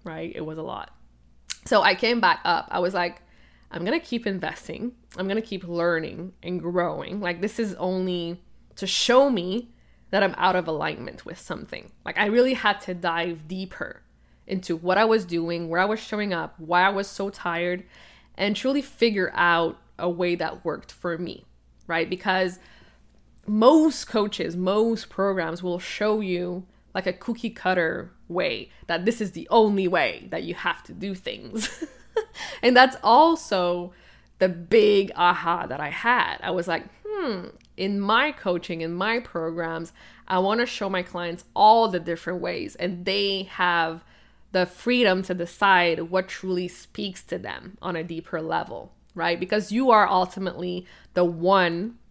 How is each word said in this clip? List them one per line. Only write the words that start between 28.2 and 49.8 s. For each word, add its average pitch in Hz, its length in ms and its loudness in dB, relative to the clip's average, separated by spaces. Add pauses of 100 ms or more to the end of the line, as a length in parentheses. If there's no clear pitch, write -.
way, 165 440 -4 (160)
that 170 180 -2
this 226 160 0
is 190 120 -8
the 165 180 -12
only 208 360 4
way 151 440 0
that 170 100 -6
you 170 140 -8
have - 300 -4
to - 80 -16
do 196 200 -8
things. 185 760 -8
<laughs> - 40 -20 (720)
And 247 120 6
that's 254 280 8
also 190 880 4 (460)
the 190 100 4
big 202 640 4
aha 175 520 2
that 131 120 -6
I 151 100 -4
had. 233 520 0
I - 80 -4
was 175 180 -2
like, 165 180 -4 (220)
"Hmm, 302 420 -6 (260)
in 202 240 -2
my 226 320 2
coaching, 175 500 -4
in 165 140 -6
my 214 240 -2
programs, 165 760 -6 (340)
I - 120 0
wanna 214 260 2
show 208 240 -6
my 185 140 -2
clients 175 400 -8 (120)
all 220 320 8
the 180 120 0
different 170 420 -6
ways, 180 340 -6
and 180 300 -4
they 196 380 0
have 170 600 0 (480)
the 180 140 2
freedom 208 580 2
to 185 120 -4
decide 175 760 2
what 185 180 0
truly 185 400 -4
speaks - 580 -10
to - 120 -6
them 180 420 -12
on - 160 -6
a 160 80 -4
deeper 165 380 -8
level," 160 520 -6 (200)
right? 170 260 -2
Because 196 320 -2
you 254 200 4